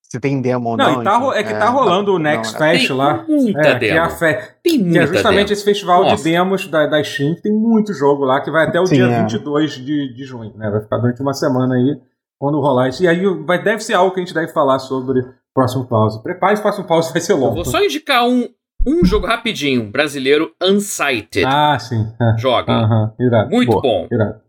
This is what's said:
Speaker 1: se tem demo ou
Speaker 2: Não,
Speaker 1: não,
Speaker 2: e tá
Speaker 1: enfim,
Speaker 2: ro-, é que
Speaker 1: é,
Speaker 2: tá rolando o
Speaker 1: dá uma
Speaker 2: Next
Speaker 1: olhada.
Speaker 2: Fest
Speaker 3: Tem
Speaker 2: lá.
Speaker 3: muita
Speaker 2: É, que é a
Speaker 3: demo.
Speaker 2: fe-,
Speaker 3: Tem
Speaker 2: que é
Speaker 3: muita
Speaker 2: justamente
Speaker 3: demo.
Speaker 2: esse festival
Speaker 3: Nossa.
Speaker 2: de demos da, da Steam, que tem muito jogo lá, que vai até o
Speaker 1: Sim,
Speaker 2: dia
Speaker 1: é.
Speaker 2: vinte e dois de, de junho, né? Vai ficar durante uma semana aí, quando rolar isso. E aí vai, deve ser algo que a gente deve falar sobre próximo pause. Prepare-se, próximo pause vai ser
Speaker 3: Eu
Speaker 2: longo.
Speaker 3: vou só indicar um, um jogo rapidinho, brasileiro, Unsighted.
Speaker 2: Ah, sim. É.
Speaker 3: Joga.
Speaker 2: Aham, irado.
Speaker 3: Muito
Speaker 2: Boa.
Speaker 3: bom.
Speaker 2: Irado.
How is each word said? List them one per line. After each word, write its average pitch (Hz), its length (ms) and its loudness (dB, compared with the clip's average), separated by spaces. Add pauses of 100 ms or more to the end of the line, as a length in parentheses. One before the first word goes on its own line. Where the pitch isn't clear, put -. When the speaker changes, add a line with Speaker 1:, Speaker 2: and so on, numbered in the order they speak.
Speaker 1:
se - 200 -12
tem 139 200 -2
demo 123 300 -2
ou 113 80 -2
Speaker 2:
Não, 240 160 2
Speaker 1:
não, 123 80 -4
Speaker 2:
e - 20 -6
tá 208 120 2
Speaker 1:
enfim, 247 80 0
Speaker 2:
ro-, 269 100 0
é 214 80 -2
que - 100 -6
Speaker 1:
é, 214 60 -4
Speaker 2:
tá 214 100 2
rolando 208 440 2
o - 20 4
Speaker 1:
dá 175 60 0
uma 151 160 0
Speaker 2:
Next 113 200 -6
Speaker 1:
olhada. 156 160 2
Speaker 2:
Fest 220 160 2
Speaker 3:
Tem 135 80 -2
Speaker 2:
lá. 143 320 0
Speaker 3:
muita 262 320 2
Speaker 2:
É, 143 180 4
que 113 80 -2
é 107 120 2
a 165 80 2
Speaker 3:
demo. 165 100 -6
Speaker 2:
fe-, 160 220 0 (240)
Speaker 3:
Tem 330 160 2
Speaker 2:
que - 20 2
é 190 40 0
Speaker 3:
muita 170 240 2
Speaker 2:
justamente 196 400 2
Speaker 3:
demo. 208 40 0
Speaker 2:
esse 202 120 -4
festival 190 400 2
Speaker 3:
Nossa. - 120 4
Speaker 2:
de 135 140 -6
demos 185 380 0
da, 151 180 0
da 147 180 0
Steam, 147 300 -2
que - 80 -18
tem 214 100 -2
muito 214 400 2
jogo 139 320 2
lá, 131 160 2
que 160 100 -8
vai 156 180 2
até 170 120 0
o 190 60 2
Speaker 1:
Sim, 165 80 2
Speaker 2:
dia 123 120 4
Speaker 1:
é. 120 140 0
Speaker 2:
vinte 110 140 -2
e 139 40 -2
dois 147 340 -2
de, 135 420 -6
de 131 100 -14
junho, 120 320 -14
né? 107 140 -6
Vai 107 100 -2
ficar 107 180 -6
durante 120 220 -2
uma 139 140 -2
semana 127 400 0
aí, 127 260 0 (380)
quando 143 220 -2
rolar 131 280 2
isso. 131 140 -6
E 180 60 4
aí 175 160 0 (200)
vai, 165 160 -2
deve 208 220 -2
ser 233 120 -6
algo 185 200 4
que 190 60 -4
a 180 40 -4
gente 180 100 -14
deve 160 180 -4
falar 135 260 2
sobre 131 420 -2 (320)
próximo 127 360 0
pause. 110 340 0
Prepare-se, 185 400 -2
próximo 196 240 -2
pause 165 260 0
vai 175 80 -2
ser - 120 -2
Speaker 3:
Eu 180 60 2
Speaker 2:
longo. 117 180 0
Speaker 3:
vou 175 80 -6
só 349 180 -2
indicar 277 420 0
um, 240 220 0 (400)
um 320 180 2
jogo 185 220 2
rapidinho, 135 640 -2
brasileiro, 143 600 0 (120)
Unsighted. 147 840 0
Speaker 2:
Ah, 147 320 2
sim. 110 280 -4 (140)
É. 113 180 2
Speaker 3:
Joga. 117 340 0
Speaker 2:
Aham, 110 460 0
irado. 117 320 2
Speaker 3:
Muito 214 200 2
Speaker 2:
Boa. 104 120 2
Speaker 3:
bom. 101 300 0
Speaker 2:
Irado. 107 220 -2 (140)